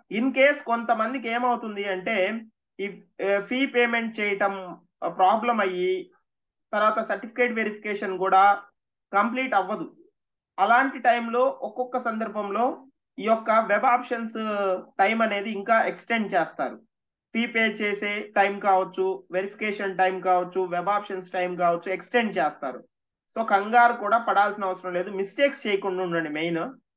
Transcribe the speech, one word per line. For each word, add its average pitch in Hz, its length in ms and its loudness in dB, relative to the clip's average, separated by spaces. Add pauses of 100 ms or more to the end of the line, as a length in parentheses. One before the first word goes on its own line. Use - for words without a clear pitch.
(140)
In 226 120 0 (120)
case 285 260 4
కొంతమందికి 233 640 -2
ఏమవుతుంది 226 600 -2
అంటే 196 540 -2 (380)
ఈ, 196 80 -4 (380)
uh, 202 140 2
fee 247 260 -2
payment 233 540 0
చేయటం, 196 580 -2 (260)
ఆ, - 40 -2
ప్రాబ్లం 220 520 2
అయ్యి 185 520 -2 (640)
తర్వాత 214 340 2
certificate 226 460 -2
verification 208 640 -4
కూడా 190 440 6 (520)
complete 233 400 0
అవ్వదు. 185 420 -2 (640)
అలాంటి 254 400 4
టైంలో 233 400 2
ఒక్కొక్క 254 600 -2
సందర్భంలో 220 840 -2 (360)
ఈ - 60 -2
యొక్క 220 220 2 (200)
web 254 240 2
options 233 420 -4 (640)
time 220 260 2
అనేది 202 220 -2 (100)
ఇంకా 226 180 2 (140)
extend 220 440 -4
చేస్తారు. 139 420 -2 (560)
ఫీ 233 100 -2 (100)
పే 226 100 2 (180)
చేసే 208 300 -2 (260)
time 202 200 2 (100)
కావచ్చు, 190 380 2 (300)
verification 196 680 -4
time 185 160 2 (100)
కావచ్చు, 180 340 2 (120)
web 175 240 -2
options 190 400 -8
time 180 160 -2 (100)
కావచ్చు, 170 340 0
extend 220 420 0
చేస్తారు. 147 400 -4 (540)
So 226 60 -8 (140)
కంగారు 226 500 4
కూడా 214 140 2 (100)
పడాల్సిన 202 420 2
అవసరం 185 280 -8
లేదు, 180 120 -4 (120)
Mistakes 277 460 0
చేయకుండా 196 400 -2
ఉండండి 165 300 -2
main, 165 240 -2 (360)